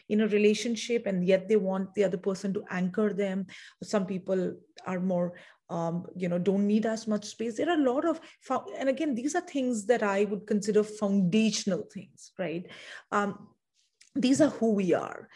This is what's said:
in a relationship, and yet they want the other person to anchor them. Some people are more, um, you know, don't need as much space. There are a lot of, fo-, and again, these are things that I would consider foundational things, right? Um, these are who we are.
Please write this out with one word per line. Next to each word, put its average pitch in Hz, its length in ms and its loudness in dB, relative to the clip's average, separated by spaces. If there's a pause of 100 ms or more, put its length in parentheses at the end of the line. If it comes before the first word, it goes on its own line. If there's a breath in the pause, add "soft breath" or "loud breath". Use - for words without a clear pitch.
in 214 120 4
a 214 60 4
relationship, 214 800 2
and 185 200 0
yet 185 220 4
they 220 80 4
want 190 380 0
the 208 100 2
other 185 140 0
person 190 360 -4
to 208 160 -4
anchor 185 440 0
them. 190 340 -2 (360 loud breath)
Some 196 220 0
people 185 480 -2 (320)
are 185 140 -4
more, 175 340 0 (360 loud breath)
um, 170 360 -4 (120)
you 180 100 -2
know, 175 100 0
don't 196 300 2
need 214 180 2
as 226 220 -4
much 208 160 -2
space. 226 320 -8
There 302 140 0
are 339 100 2
a 262 100 4
lot 277 140 0
of, 320 160 0 (220 loud breath)
fo-, - 240 -4 (120)
and 262 120 0
again, 285 260 0
these 254 180 -4
are 349 80 0
things 247 440 -2
that 226 180 4
I 202 220 2
would 196 200 -4
consider 208 380 2
foundational 202 1080 2
things, - 440 -18
right? 175 280 -6 (480 loud breath)
Um, 202 340 -2 (640)
these 254 280 2
are 285 80 8
who 226 240 0
we 190 200 2
are. 62 420 -4